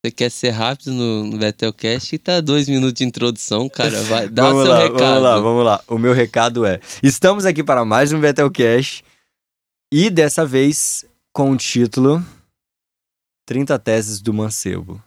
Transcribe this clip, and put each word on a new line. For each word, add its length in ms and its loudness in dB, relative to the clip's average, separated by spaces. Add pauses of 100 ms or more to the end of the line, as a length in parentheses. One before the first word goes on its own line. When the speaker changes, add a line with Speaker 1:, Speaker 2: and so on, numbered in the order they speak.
Speaker 1:
Você 60 -4
quer 200 -4
ser 200 -4
rápido 420 -6
no, 320 -4
no 140 -8
Betelcast 760 -4
e 40 -8
tá 220 -2
dois 280 0
minutos 260 0
de 100 -4
introdução, 680 -4
cara. 320 -4
Vai, 260 -2
dá 220 0
Speaker 2:
Vamos 140 2
Speaker 1:
seu 80 4
Speaker 2:
lá, 80 6
Speaker 1:
recado. 200 0
Speaker 2:
vamos 220 4
lá, 180 4
vamos 240 2
lá. 240 2
O 100 -2
meu 140 2
recado 540 0
é: 120 0 (240)
estamos 440 2
aqui 180 0
para 220 2
mais 260 2
um 80 -2
Betelcast 840 2 (880)
e 180 2
dessa 340 2
vez 600 -2 (260)
com 200 0
o 40 2
título 680 0 (1200)
Trinta 320 -2
Teses 420 -2
do 140 -2
Mancebo. 720 -6